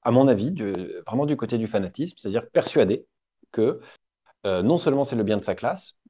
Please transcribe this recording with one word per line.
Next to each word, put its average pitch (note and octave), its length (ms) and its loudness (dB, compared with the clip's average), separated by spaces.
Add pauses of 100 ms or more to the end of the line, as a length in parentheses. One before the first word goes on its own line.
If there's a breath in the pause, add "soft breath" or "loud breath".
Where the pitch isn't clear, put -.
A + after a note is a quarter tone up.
à A#2+ 80 0
mon C3 180 6
avis, A2 240 2
de, F#2 540 -6
vraiment C3+ 200 -2
du D3 100 -2
côté A#2 220 -4
du A2+ 80 -2
fanatisme, G#2 520 -4
c'est-à-dire G#2 320 -6
persuadé A2+ 560 2 (440)
que, A#2 300 0 (680 loud breath)
euh, F#2 160 0
non D3 160 4
seulement C#3 260 0
c'est B2+ 120 -4
le A2 80 0
bien G#2 120 0
de G2 60 -4
sa - 140 -4
classe, D3+ 400 -6 (140)